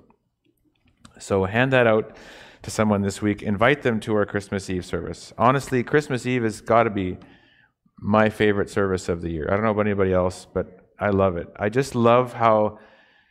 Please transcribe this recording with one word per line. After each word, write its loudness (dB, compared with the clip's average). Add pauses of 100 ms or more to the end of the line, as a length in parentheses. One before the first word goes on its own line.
(1160)
So 0
hand 0
that 4
out 0 (460)
to -12
someone 2
this -4
week. 0
Invite 2
them 0
to -2
our 2
Christmas -6
Eve -4
service. -10
Honestly, 2
Christmas -2
Eve -2
has -4
gotta 2
be -6 (800)
my 4
favorite 0
service -2
of -4
the -6
year. -6
I 0
don't -2
know 0
about 0
anybody 0
else, -2
but -6 (200)
I -2
love 2
it. -10 (100)
I -2
just -2
love 4
how 2 (520)